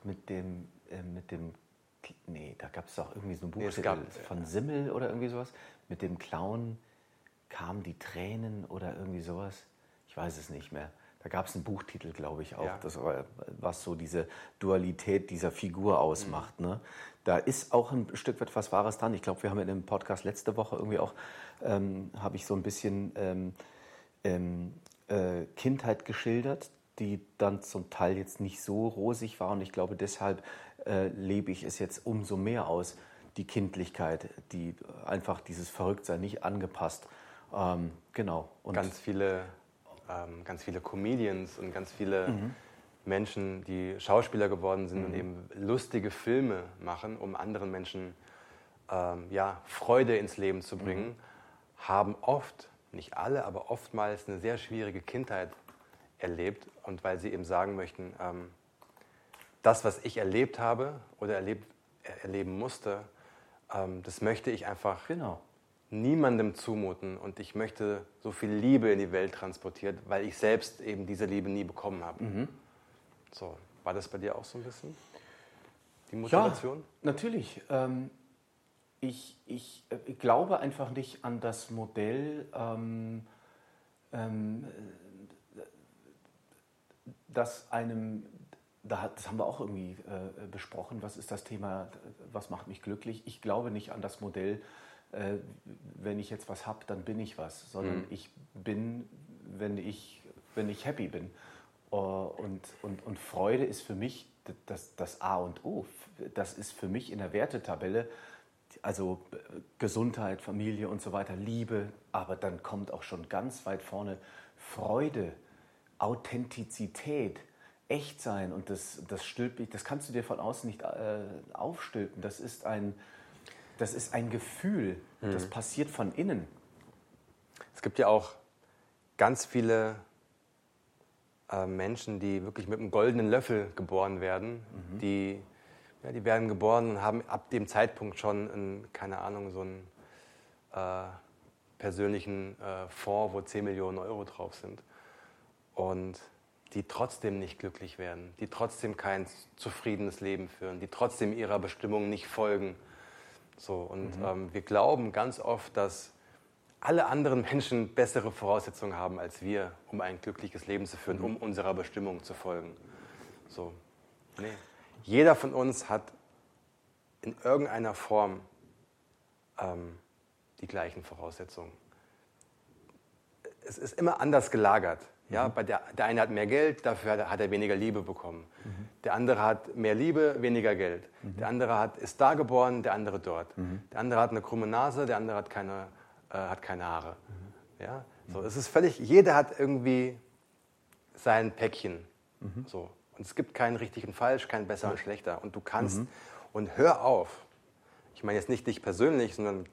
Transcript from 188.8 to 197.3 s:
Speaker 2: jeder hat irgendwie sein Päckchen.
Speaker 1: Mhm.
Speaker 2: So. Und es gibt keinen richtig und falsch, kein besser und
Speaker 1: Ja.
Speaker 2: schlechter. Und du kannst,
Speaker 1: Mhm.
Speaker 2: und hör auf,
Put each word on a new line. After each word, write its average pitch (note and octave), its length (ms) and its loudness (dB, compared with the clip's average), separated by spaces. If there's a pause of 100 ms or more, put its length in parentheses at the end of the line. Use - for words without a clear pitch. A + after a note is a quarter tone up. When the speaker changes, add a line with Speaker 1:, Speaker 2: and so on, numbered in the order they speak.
Speaker 2:
jeder E3 340 12
hat D3 260 6
irgendwie B2+ 560 4 (1000)
sein A2+ 360 6
Päckchen. F2+ 540 -2 (340)
Speaker 1:
Mhm. A2 280 -6
Speaker 2:
So. F2 240 -8 (260)
Und G2 80 -10
es - 80 -16
gibt - 220 -2
keinen A#2+ 220 4
richtig - 280 -6
und G2 80 -8
falsch, B2 340 4
kein G#2+ 200 -2
besser G2+ 220 0
und F#2+ 80 -2
Speaker 1:
Ja. - 20 -6
Speaker 2:
schlechter. G2+ 440 -4
Und - 120 -8
du G#2+ 40 -6
kannst, G2+ 420 0
Speaker 1:
Mhm. B2 60 -4 (460)
Speaker 2:
und G#2 240 -2
hör D#3+ 260 10
auf, A2+ 440 4 (640)